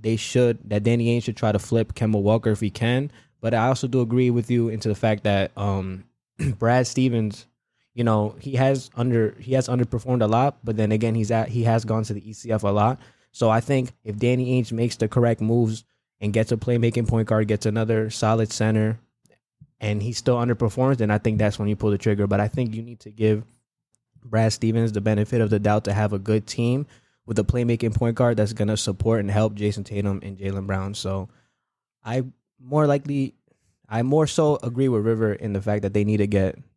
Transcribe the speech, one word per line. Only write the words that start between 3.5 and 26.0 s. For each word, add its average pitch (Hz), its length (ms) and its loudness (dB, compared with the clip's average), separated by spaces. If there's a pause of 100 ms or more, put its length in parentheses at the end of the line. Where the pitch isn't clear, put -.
I 113 140 2
also 131 200 0
do 123 120 0
agree 123 300 2
with 120 200 0
you 117 200 2
into 107 180 -6
the 107 80 0
fact 110 300 0
that, 101 320 2
um, 98 480 -4 (340)
<clears throat> 135 180 -2
Brad 123 300 2
Stevens, 117 600 0 (460)
you 120 100 -2
know, 110 360 2
he 139 160 -10
has 135 400 0
under, 117 440 0
he 127 140 -6
has 131 140 2
underperformed 123 540 0
a 107 60 2
lot, 123 360 2
but 113 140 -4
then 107 140 2
again, 113 240 0
he's 113 160 0
at, 113 180 0
he 113 140 -2
has 113 200 2
gone 110 200 -2
to 107 100 -6
the 104 160 -12
E - 20 -16
C 113 200 -10
F 104 120 0
a 101 40 0
lot. 104 320 2 (320)
So 113 180 0
I 113 100 4
think 131 320 -2 (120)
if 104 140 -8
Danny 127 440 2
Ainge 110 100 -4
makes 117 260 -2
the 110 100 0
correct 117 340 2
moves 113 420 0 (380)
and 104 100 -2
gets 113 200 0
a 117 60 0
playmaking 117 500 0
point 113 200 2
guard, 107 200 2
gets 107 180 0
another 110 460 0
solid 110 420 0
center, 110 460 0 (800)
and 104 240 -4
he 120 100 -4
still 123 240 0
underperforms, 120 600 0
then 107 120 0
I 104 80 4
think 107 220 0
that's 104 180 0
when 104 120 -2
you 107 60 0
pull 107 140 0
the 101 80 2
trigger. 101 300 0
But 101 120 2
I 104 80 2
think 113 280 -4
you 113 80 -8
need 117 180 -18
to 110 100 -20
give 107 320 2 (800)
Brad 110 300 0
Stevens 113 380 0
the 104 100 -4
benefit 107 400 0
of 104 80 2
the 104 100 2
doubt 107 260 0
to 98 80 -2
have 107 200 0